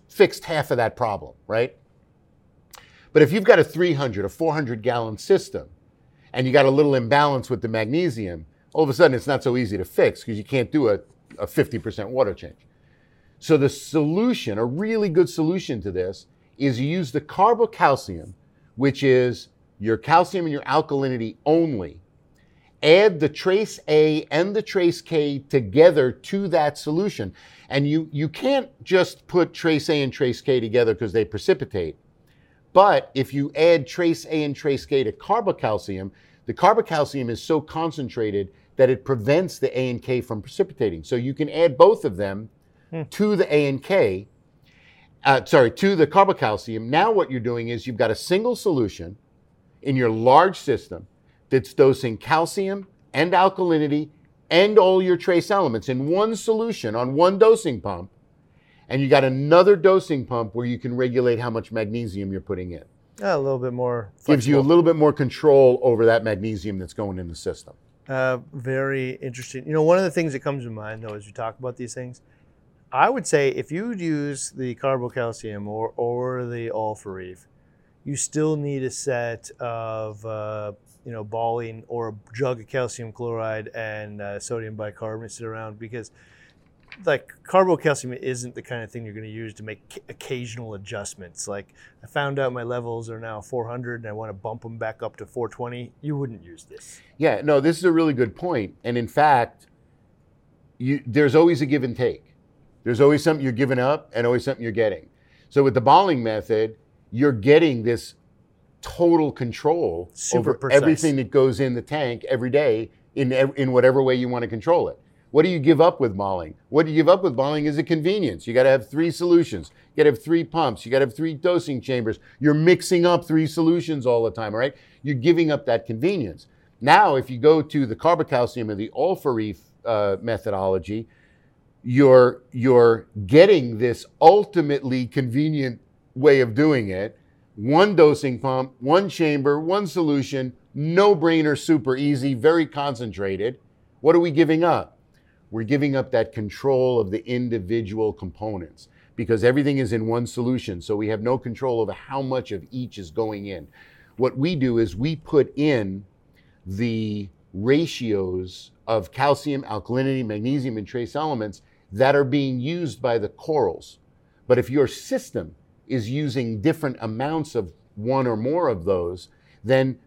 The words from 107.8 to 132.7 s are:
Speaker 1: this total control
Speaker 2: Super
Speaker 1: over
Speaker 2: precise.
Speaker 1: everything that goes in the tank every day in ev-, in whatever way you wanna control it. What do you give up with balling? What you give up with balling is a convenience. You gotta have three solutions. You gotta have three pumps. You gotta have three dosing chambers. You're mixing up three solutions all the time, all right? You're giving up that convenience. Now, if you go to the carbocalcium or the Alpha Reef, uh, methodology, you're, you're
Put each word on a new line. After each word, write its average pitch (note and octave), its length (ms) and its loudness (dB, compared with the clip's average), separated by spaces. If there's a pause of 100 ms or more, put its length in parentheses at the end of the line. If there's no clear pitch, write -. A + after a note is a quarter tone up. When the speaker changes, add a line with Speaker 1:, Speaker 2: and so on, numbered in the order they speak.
Speaker 1:
this A#2 320 -4 (640)
total E3 500 2
control A#2+ 800 -4
Speaker 2:
Super - 260 -2
Speaker 1:
over B2+ 160 0
Speaker 2:
precise. C#3 260 4
Speaker 1:
everything D#3 360 2
that A#2+ 120 -4
goes C3 300 4
in C3 160 0
the A#2+ 80 -8
tank C3 440 -6
every B2 220 -2
day A#2+ 400 0 (260)
in B2+ 160 -2
ev-, C3+ 240 2
in C3 160 -2
whatever B2+ 300 4
way C3 140 2
you B2 120 -4
wanna A#2+ 200 -4
control A#2 420 0
it. - 80 -14 (320)
What D3+ 140 4
do F#3 60 2
you E3+ 100 -2
give C#3+ 200 4
up D3+ 220 4
with G#2 160 -2
balling? F#2 380 -6 (140)
What D#3 180 2
you D3+ 80 -6
give D#3 120 4
up F#3 160 6
with D3 120 -2
balling D3 300 -2
is D3+ 120 -2
a D#3 60 -4
convenience. D#3+ 640 -2
You A#2 60 -8
gotta B2+ 160 6
have C3 200 2
three D#3+ 220 -2
solutions. E3+ 600 0 (220)
You D3+ 100 2
gotta D3 100 6
have - 100 -10
three E3 200 0
pumps. C#3 400 -4
You A#2 80 -8
gotta C3+ 140 4
have A#2 100 -12
three D#3+ 200 -6
dosing E3+ 440 -2
chambers. A2+ 400 -4 (200)
You're D3 160 4
mixing F3 500 2
up F3 200 4
three D#3+ 220 0
solutions D#3+ 580 0
all A#2 180 2
the A2 80 -2
time, A2 220 -8
all A2 60 -4
right? C3+ 160 -2 (280)
You're C#3+ 120 -4
giving D#3+ 360 2
up C#3+ 160 -2
that A#2 180 0
convenience. A#2+ 640 -4 (340)
Now, D#3+ 340 6
if B2+ 140 -2
you B2+ 80 -10
go D3+ 240 6
to D3 240 -2
the A2+ 100 -6
carbocalcium B2+ 760 0
or G#2 40 -4
the G#2 220 -8
Alpha C#3 340 -2
Reef, G#2+ 280 -4 (260)
uh, G#2 360 0
methodology, G2 840 -4 (760)
you're, B2+ 680 6
you're A#2+ 560 6 (180)